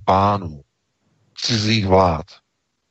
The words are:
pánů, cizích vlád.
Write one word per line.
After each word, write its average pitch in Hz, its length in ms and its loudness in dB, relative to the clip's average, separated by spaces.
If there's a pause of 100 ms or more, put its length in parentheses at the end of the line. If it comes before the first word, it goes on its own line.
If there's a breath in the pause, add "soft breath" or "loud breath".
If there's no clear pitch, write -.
pánů, 95 560 0 (760)
cizích 107 500 -2
vlád. 92 380 2 (680)